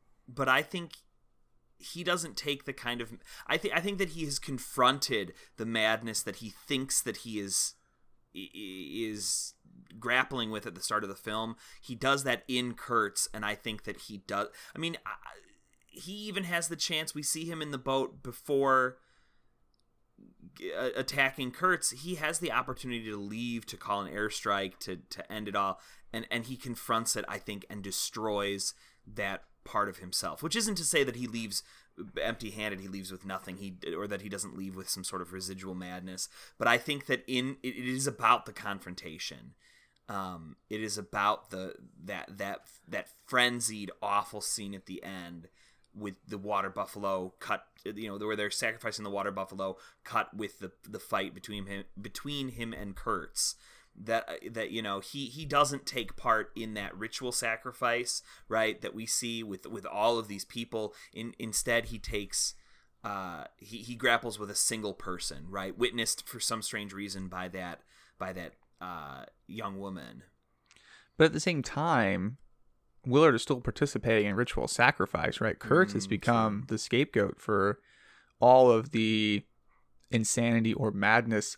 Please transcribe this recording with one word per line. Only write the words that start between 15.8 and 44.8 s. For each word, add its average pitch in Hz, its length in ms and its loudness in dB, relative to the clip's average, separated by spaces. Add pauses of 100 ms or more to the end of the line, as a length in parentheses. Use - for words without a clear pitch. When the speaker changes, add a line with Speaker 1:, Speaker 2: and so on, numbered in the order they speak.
Speaker 1:
he - 240 -14
even 208 320 -6
has 170 240 0
the 170 80 -6
chance, 156 400 -2
we 147 80 -4
see 160 220 -2
him 165 160 -6
in 151 100 -6
the 135 80 -4
boat 135 420 0
before 131 760 4 (1600)
g-, - 160 -8
a-, 123 280 -2
attacking 135 520 0
Kurtz. 180 400 2
He 156 240 -6
has 156 240 -2
the 165 120 -2
opportunity 120 580 -2
to 104 80 -6
leave, 113 500 -4
to - 100 -10
call 101 240 -2
an 85 120 -8
airstrike, 101 640 0
to, 92 180 -6
to - 340 -12
end 107 160 -6
it 101 80 -4
all, 98 240 0 (340)
and, 113 160 -6
and 117 160 0
he 127 100 -8
confronts 117 600 0
it, 107 120 -2
I 101 100 -6
think, 101 320 -8
and 104 120 -10
destroys 101 920 0 (340)
that 98 380 -4 (200)
part 104 240 2
of 90 80 -8
himself, 90 440 -4
which 160 140 -2
isn't 220 200 2
to 170 100 -2
say 143 180 4
that 120 140 0
he 123 100 -4
leaves 110 360 -4 (560)
empty-handed, 104 600 -4
he 98 80 -10
leaves 95 240 -8
with 92 140 -12
nothing, 92 320 -6
he, 98 180 -10 (200)
or 101 120 -4
that 98 140 -4
he 101 80 -10
doesn't 95 280 -8
leave 95 180 -8
with 95 140 -8
some 92 140 -4
sort 92 180 -6
of 87 120 -10
residual 95 420 -8
madness. 92 540 -8 (280)
But 117 100 2
I 120 100 8
think 143 300 -4
that 127 200 2
in, 131 340 0
it, 127 140 -4
it 123 120 -6
is 131 200 0
about 117 380 6
the 107 80 -12
confrontation. 82 1000 -10 (540)
Um, 92 480 -8 (140)
it 107 120 -4
is 104 160 -4
about 104 540 0
the, 92 240 -6 (300)
that, 95 320 -8
that, 98 240 -6 (260)
that - 220 -6 (180)
frenzied, 117 640 2 (100)
awful 101 400 0
scene 101 320 -4
at 95 120 -14